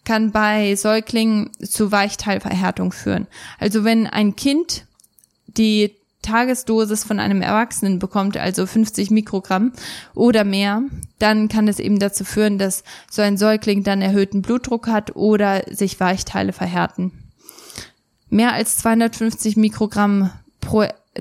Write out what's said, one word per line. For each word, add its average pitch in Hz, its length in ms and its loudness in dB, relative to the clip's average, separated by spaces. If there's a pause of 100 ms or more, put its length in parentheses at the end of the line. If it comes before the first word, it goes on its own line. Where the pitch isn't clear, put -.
kann 220 260 0
bei 214 460 2
Säuglingen 220 760 0 (100)
zu 202 300 -2
Weichteilverhärtung 196 1000 -2
führen. - 340 -4 (320)
Also 208 240 0
wenn 226 240 2
ein 208 300 0
Kind 285 480 -2 (640)
die 214 440 2 (300)
Tagesdosis 220 840 0
von 208 160 -4
einem 202 220 0
Erwachsenen 202 580 0
bekommt, 196 380 -2
also 185 280 -2
fünfzig 208 460 0
Mikrogramm 214 600 0 (400)
oder 214 320 4
mehr, 202 380 0 (360)
dann 214 300 2
kann 214 180 2
es 202 120 0
eben 202 200 0
dazu 196 240 -2
führen, 208 360 0
dass 196 260 -2 (260)
so 214 100 -2
ein 202 140 2
Säugling 214 480 2
dann 196 180 0
erhöhten 196 400 2
Blutdruck 240 460 -2
hat 214 300 -2
oder 202 520 2
sich - 300 -4
Weichteile 190 540 -2
verhärten. 180 580 -4 (1160)
Mehr 226 240 4
als - 240 -2
zweihundertfünfzig 226 800 0
Mikrogramm 208 760 2 (300)
pro 214 240 2 (360)